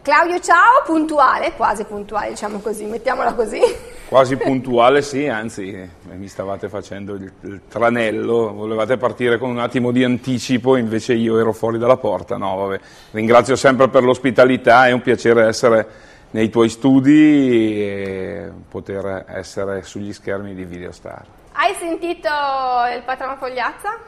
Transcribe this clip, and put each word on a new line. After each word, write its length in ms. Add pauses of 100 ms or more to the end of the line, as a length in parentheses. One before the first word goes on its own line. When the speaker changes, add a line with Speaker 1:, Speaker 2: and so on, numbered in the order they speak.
Speaker 1:
Claudio 400
Ciao, 460
puntuale, 680
quasi 300
puntuale, 460
diciamo 300
così, 240
mettiamola 500
così. 260 (480)
Speaker 2:
Quasi 280
puntuale, 680
sì, 240
anzi, 440
eh, 200 (240)
mi 140
stavate 400
facendo 460
il, 160 (120)
il 260
tranello, 840
volevate 420
partire 400
con 140
un 80
attimo 320
di 140
anticipo, 720
invece 360
io 260
ero 140
fuori 260
dalla 200
porta. 400
No, 180
vabbè, 240 (300)
ringrazio 440
sempre 340
per 140
l'ospitalità, 840
è 60
un 100
piacere 440
essere 400 (440)
nei 180
tuoi 220
studi 1120
e 680 (160)
poter 640
essere 540
sugli 320
schermi 400
di 100
Videostar. 600 (280)
Speaker 1:
Hai 220
sentito 540 (680)
il 100
patron 320
Fogliazza? 580 (140)